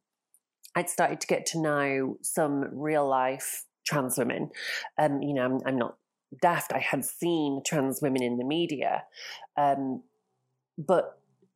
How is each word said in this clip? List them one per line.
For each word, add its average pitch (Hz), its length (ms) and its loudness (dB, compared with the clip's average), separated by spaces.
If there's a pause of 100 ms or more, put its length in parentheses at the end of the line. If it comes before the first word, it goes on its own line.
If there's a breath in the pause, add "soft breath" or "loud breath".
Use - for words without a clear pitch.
(760)
I'd 175 160 0
started 151 320 2
to - 40 -8
get 151 200 2
to 165 140 -2
know 139 600 0
some 143 440 0 (140)
real 147 300 2
life 131 560 0 (220)
trans 131 320 0
women. 143 320 0 (480 loud breath)
Um, 143 240 2
you 143 100 0
know, 127 120 0
I'm, 131 200 2
I'm 131 140 0
not 117 180 -2 (460)
daft. 170 320 2
I 131 60 0
had 135 240 -2
seen 151 600 -2
trans 135 380 0
women 131 200 2
in 120 140 0
the 123 80 -2
media. 151 600 -2 (520 loud breath)
Um, 139 460 0 (720)
but 165 420 2 (380)